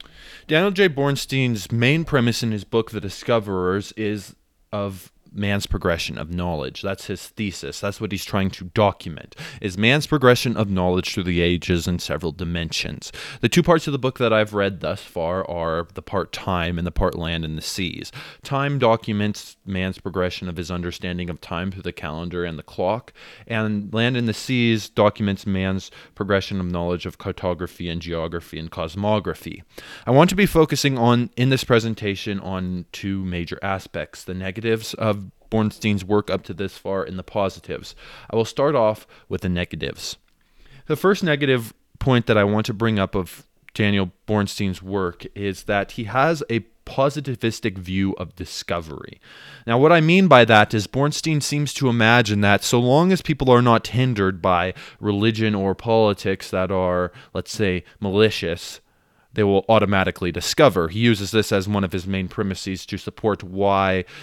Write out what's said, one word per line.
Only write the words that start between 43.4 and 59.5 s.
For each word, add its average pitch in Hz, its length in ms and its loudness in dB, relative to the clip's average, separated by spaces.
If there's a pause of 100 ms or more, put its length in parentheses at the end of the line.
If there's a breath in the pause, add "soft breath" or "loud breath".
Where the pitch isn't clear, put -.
Daniel 101 380 2 (160)
Bornstein's 101 520 0
work 95 540 -4
is 101 300 -6
that 101 280 -2
he 120 120 -8
has 135 440 0
a 117 120 0 (260)
positivistic 131 920 -2
view 95 360 -2
of 87 240 -10
discovery. - 840 -8 (460 loud breath)
Now, 113 100 0
what 147 140 6
I 170 100 6
mean 175 280 6
by 127 160 12
that 107 280 8
is 107 140 0
Bornstein 147 560 0
seems 147 320 -2
to 135 140 0
imagine 110 540 4
that 101 200 4
so - 160 2
long 139 320 4
as 185 100 2
people 139 300 0
are 120 100 10
not 117 280 4
hindered 104 520 0
by 90 320 2 (280 loud breath)
religion 107 560 2
or 98 180 0
politics 107 760 0
that 92 200 -2
are, 90 400 0 (240 loud breath)
let's 92 160 -6
say, 92 320 -2 (160 soft breath)
malicious, 98 800 0 (520)
they 107 120 0
will 98 240 4